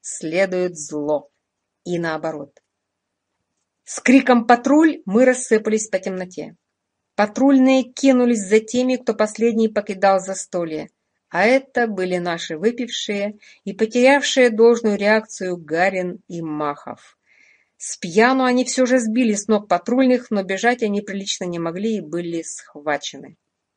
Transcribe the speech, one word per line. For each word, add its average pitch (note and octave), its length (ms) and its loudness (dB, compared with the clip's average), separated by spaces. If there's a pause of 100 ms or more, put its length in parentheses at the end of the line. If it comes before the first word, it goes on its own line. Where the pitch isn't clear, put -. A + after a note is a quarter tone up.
следует F3+ 760 -4
зло. D3 520 -4 (560)
И F3 120 -4
наоборот. D#3+ 640 -6 (1300)
С - 160 -14
криком B3 440 4
«Патруль!» C4 600 4
мы G#3+ 200 4
рассыпались A3 600 0
по F#3+ 120 -4
темноте. F#3 580 -10 (580)
Патрульные C4 680 4
кинулись B3 640 2
за G#3 140 4
теми, B3 360 -2
кто B3 180 -4
последний A3 560 0
покидал G3 500 0
застолье. F3 720 -8 (400)
А F3+ 160 0
это B3 420 2
были F#3 300 -4
наши E3+ 400 -6
выпившие G#3+ 840 -4 (240)
и G3 100 -10
потерявшие B3 760 2
должную A3+ 480 2
реакцию G3+ 600 -2
Гарин F3+ 680 -2
и E3+ 140 -10
Махов. D3+ 760 -8 (600)
С - 200 -12
пьяну A#3 460 2
они B3 220 2
всё B3+ 200 0
же B3 140 2
сбили A3+ 340 0
с G3+ 140 -6
ног G#3 200 0
патрульных, B3 640 2
но G3+ 140 -2
бежать A3+ 400 -2
они G3+ 180 -2
прилично G3 440 -8
не F3 140 -6
могли F#3 380 -4
и G3 40 -6
были E3 400 -8
схвачены. D3 960 -10 (400)